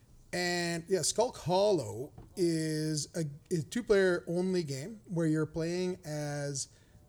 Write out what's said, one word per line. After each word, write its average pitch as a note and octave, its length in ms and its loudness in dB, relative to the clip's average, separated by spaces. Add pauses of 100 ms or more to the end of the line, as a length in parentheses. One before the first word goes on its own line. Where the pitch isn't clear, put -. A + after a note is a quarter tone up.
(320)
And, F3 560 -2
yeah, F#3+ 140 2
Skulk A3+ 360 0
Hollow D#3 720 2 (260)
is D#3 760 0
a, E3+ 60 -2 (320)
a E3 100 2
two-player F#3+ 640 2
only F3+ 360 0
game C#3+ 360 -8 (140)
where E3 120 2
you're D#3 200 2
playing F3 600 -2
as, D3 640 -6 (400)